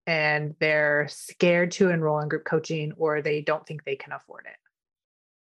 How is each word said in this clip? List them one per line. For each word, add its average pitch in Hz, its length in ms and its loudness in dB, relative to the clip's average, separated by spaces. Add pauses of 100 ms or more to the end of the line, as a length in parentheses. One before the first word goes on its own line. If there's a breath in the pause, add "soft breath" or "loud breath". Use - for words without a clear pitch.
and 151 540 0
they're 151 500 2
scared 175 600 2
to 185 200 4
enroll 156 280 2
in 151 100 -4
group 151 160 -4
coaching 156 520 -2
or 151 260 0
they 151 180 -2
don't 151 240 -2
think 151 200 -14
they 139 100 -6
can 147 180 -10
afford - 340 -16
it? - 100 -20 (920)